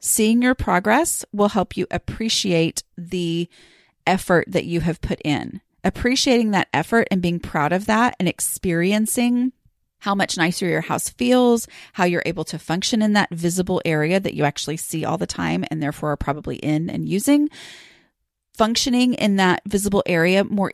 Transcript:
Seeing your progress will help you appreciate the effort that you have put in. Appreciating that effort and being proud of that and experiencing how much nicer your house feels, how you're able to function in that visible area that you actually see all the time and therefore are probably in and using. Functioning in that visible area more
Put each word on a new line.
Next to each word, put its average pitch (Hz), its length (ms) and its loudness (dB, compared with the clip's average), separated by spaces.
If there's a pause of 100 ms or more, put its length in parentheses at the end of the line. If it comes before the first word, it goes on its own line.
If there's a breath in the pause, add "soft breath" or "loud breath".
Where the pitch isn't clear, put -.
Seeing 226 420 2
your 254 120 4
progress 214 760 0
will 202 180 2
help 190 260 -2
you - 160 -4
appreciate - 880 -2 (160)
the 170 500 -4 (560 soft breath)
effort 185 440 2
that 185 160 -2
you 170 160 -2
have 160 200 -2
put - 240 -4
in. 131 360 -4 (240)
Appreciating 240 680 2
that 190 240 0
effort - 360 2
and 185 120 0
being 175 160 0
proud 151 340 -2
of 190 140 -2
that 220 320 2
and 180 100 0
experiencing 220 1200 0 (480)
how 202 140 -2
much 196 240 -2
nicer 175 280 0
your 160 140 0
house - 300 -4
feels, 247 560 2 (260 loud breath)
how 185 120 0
you're 175 200 0
able 165 200 -4
to 160 140 -10
function 196 440 -2
in 214 100 2
that 208 180 2
visible 180 540 0
area 160 340 2
that 196 140 -4
you 147 120 0
actually 147 340 -2
see - 260 -6
all 165 140 -2
the - 80 -4
time 175 440 -4
and 156 120 -4
therefore 147 300 -4
are 143 40 -2
probably 143 400 -6
in 156 320 -2
and 160 180 -6
using. 285 440 2 (1080 loud breath)
Functioning 247 560 2
in 202 240 2
that 185 300 4
visible 196 400 0
area 180 360 4
more 196 320 -2